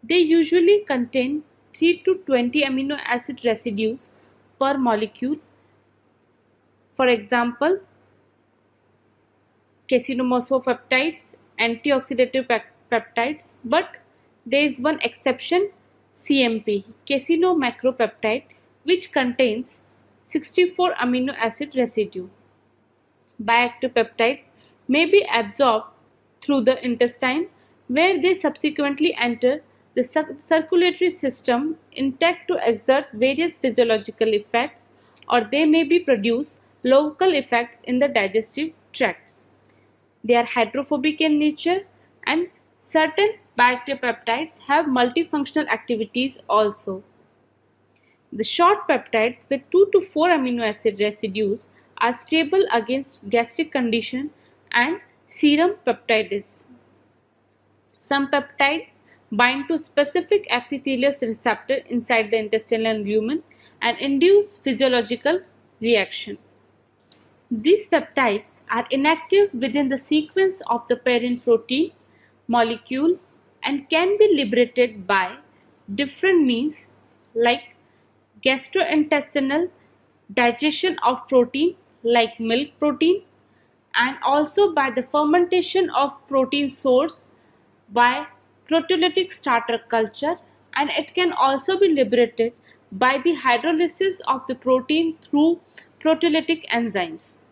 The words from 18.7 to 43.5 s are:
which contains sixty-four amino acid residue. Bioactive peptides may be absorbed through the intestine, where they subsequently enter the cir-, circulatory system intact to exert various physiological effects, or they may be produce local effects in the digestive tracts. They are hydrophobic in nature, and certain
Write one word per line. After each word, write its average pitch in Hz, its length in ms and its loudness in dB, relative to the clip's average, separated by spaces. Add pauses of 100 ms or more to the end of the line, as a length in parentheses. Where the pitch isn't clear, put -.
which 359 280 -2
contains 247 680 -2 (460)
sixty-four 359 680 0
amino 254 420 -2
acid 247 400 -6
residue. 208 520 -4 (1120)
Bioactive 233 500 0
peptides 233 580 0 (380)
may 294 160 4
be 392 280 4
absorbed 226 540 2 (540)
through 277 220 0
the 254 220 2
intestine, 247 640 -2 (400)
where 330 320 2
they 349 140 2
subsequently 302 800 -2
enter 240 480 -2 (320)
the 247 100 0
cir-, 311 340 -4
circulatory 349 720 0
system 269 680 -4 (160)
intact 294 560 -2
to 359 160 -2
exert 262 480 0
various 269 440 -2
physiological 226 800 0
effects, 233 580 -4 (360)
or 240 140 2
they 277 220 0
may 320 200 4
be 320 140 2
produce 233 600 -2 (240)
local 302 500 2
effects 240 480 -2
in 247 160 -2
the 277 100 2
digestive 226 640 -2 (200)
tracts. - 540 -6 (760)
They 240 140 2
are 240 80 2
hydrophobic 269 760 -2
in 311 180 2
nature, 302 420 0 (440)
and 330 240 -2 (300)
certain 320 560 0 (240)